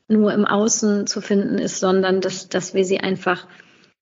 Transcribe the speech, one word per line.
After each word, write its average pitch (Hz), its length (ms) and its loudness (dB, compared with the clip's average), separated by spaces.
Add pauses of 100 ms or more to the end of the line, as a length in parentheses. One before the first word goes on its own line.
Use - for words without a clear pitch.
nur 214 260 4
im 208 120 2
Außen 208 600 0
zu - 140 -6
finden 196 360 0
ist, - 220 -4
sondern 190 420 2
dass, 185 280 -6
dass - 240 -4
wir 190 120 2
sie 185 140 0
einfach, 185 480 -4 (540)